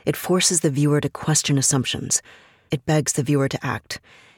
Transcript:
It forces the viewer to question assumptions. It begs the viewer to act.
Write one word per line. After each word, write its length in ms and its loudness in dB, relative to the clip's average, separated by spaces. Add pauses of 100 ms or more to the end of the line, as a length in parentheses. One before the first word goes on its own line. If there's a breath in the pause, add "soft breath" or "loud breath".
It 120 0
forces 440 0
the 100 2
viewer 300 2
to 80 -2
question 500 0
assumptions. 640 0 (480 loud breath)
It 160 -4
begs 260 2
the 120 -2
viewer 240 2
to 180 -8
act. 340 -8 (380 soft breath)